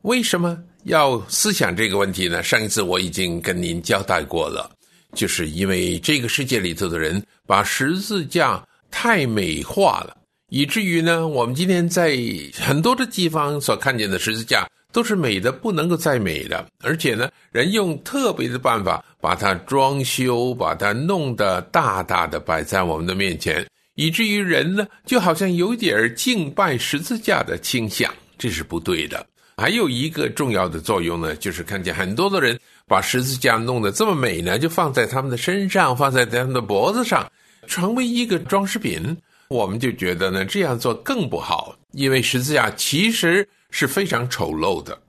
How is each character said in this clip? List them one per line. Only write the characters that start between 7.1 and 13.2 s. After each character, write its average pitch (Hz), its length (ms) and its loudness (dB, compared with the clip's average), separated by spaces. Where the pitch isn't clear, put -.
把 101 180 4
十 139 320 -2
字 196 300 -4
架 127 360 0
太 170 360 2
美 90 360 0
化 123 380 2
了， - 160 -14
以 139 160 0
至 220 160 -2
于 170 180 2
呢， 165 260 2
我 127 200 0
们 123 80 -4
今 175 120 0
天 175 220 2
在 165 300 2
很 143 220 2
多 233 140 4
的 247 120 -2
地 180 240 0